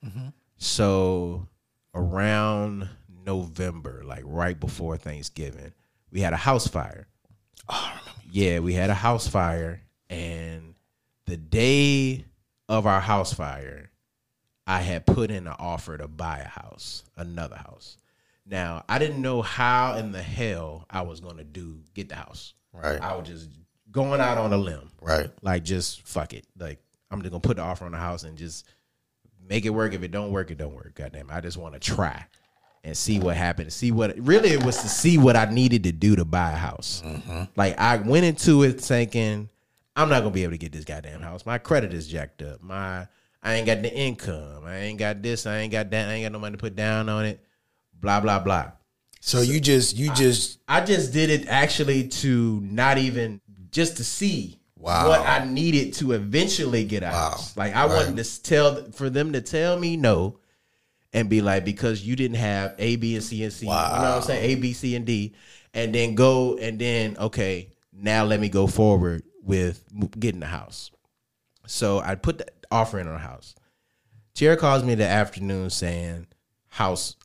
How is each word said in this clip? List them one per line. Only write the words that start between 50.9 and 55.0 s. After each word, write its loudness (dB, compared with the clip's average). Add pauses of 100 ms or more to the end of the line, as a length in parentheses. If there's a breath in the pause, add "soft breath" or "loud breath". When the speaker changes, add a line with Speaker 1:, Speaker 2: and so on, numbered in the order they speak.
Speaker 2:
did 4
it 2
actually 2
to 2
not 2
even, -2 (300)
just 0
to -6
see -4 (180)
Speaker 1:
Wow. 2